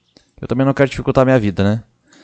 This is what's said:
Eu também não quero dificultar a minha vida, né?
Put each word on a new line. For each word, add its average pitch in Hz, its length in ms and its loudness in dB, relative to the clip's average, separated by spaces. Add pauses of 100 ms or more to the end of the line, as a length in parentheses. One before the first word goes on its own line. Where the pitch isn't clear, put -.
(400)
Eu - 80 -12
também 131 180 -2
não 135 80 0
quero 139 160 0
dificultar 131 320 -2
a - 20 4
minha 131 140 4
vida, 101 240 -2
né? 107 220 0 (400)